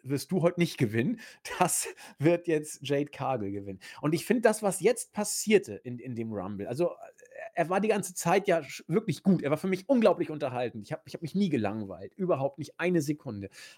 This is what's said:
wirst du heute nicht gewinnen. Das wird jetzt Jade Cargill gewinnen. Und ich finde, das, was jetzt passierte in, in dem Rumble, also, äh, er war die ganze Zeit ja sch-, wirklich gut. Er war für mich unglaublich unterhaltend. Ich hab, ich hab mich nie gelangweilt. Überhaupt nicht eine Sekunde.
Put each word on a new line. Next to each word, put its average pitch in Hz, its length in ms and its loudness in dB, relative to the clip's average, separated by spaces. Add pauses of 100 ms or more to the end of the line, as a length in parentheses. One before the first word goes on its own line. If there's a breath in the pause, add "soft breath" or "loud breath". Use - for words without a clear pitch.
wirst 135 300 -4
du 180 100 2
heute 175 160 4
nicht 170 200 0
gewinnen. 120 420 0 (400 loud breath)
Das - 260 0 (320 loud breath)
wird 170 300 4
jetzt 151 340 -2
Jade 143 240 0
Cargill 127 460 -4
gewinnen. 98 260 -8 (220 loud breath)
Und 147 140 0
ich 120 120 0
finde, 226 160 2
das, 220 220 4
was 190 160 0
jetzt 226 320 0
passierte 208 640 2
in, 123 260 -10
in 123 160 -8
dem 113 160 -4
Rumble, 98 340 -4
also, 151 240 0
äh, - 40 -12 (600)
er 160 140 0
war 190 120 2
die 214 80 0
ganze 208 260 0
Zeit 190 340 2
ja 170 120 4
sch-, - 280 -12
wirklich 160 340 0
gut. 185 200 4
Er 135 80 0
war 147 80 2
für 190 100 -4
mich 185 200 -2
unglaublich 180 420 4
unterhaltend. 123 560 -4
Ich - 60 -8
hab, - 140 -10
ich - 80 -16
hab - 80 -10
mich 160 120 -8
nie 196 140 2
gelangweilt. 104 680 -2
Überhaupt 156 440 0
nicht - 220 -12
eine 175 200 4
Sekunde. 127 480 -4 (300 loud breath)